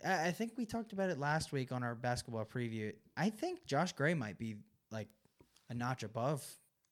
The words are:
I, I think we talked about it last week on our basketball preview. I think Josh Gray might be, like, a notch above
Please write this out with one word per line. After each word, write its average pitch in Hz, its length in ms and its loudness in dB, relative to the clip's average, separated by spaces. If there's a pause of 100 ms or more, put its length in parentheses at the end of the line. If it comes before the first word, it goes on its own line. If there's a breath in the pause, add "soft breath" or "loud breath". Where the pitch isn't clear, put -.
I, 170 260 4
I - 20 2
think 226 260 -2
we 240 80 -2
talked 226 280 -4
about 190 180 2
it 139 80 0
last 147 320 2
week 131 200 0
on 123 120 0
our 120 100 0
basketball 120 520 0
preview. 113 480 -2 (220)
I 170 140 4
think 330 380 -4
Josh 160 260 4
Gray 156 220 4
might 107 240 -2
be, 110 160 -4 (360)
like, 110 180 -4 (600)
a 120 60 -4
notch 123 280 0
above 123 400 0 (480)